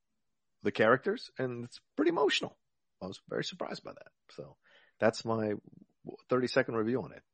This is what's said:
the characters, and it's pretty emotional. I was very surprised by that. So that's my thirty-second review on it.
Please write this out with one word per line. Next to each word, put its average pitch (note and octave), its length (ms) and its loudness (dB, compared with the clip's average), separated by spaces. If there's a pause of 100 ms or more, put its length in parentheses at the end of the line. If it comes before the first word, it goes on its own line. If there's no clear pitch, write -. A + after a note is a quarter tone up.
(640)
the G#2 100 2
characters, C3 640 4
and B2 260 -4
it's - 160 -16 (160)
pretty D#4 140 2
emotional. - 480 0 (420)
I F#2+ 60 -8
was F#2 220 -12
very - 160 -2
surprised - 400 -8
by - 100 -12
that. - 180 -20 (200)
So D2 240 -16 (420)
that's - 260 2
my A2 300 0 (720)
thirty-second B2+ 460 2
review A2+ 280 0
on D#3 100 -10
it. - 100 -20 (120)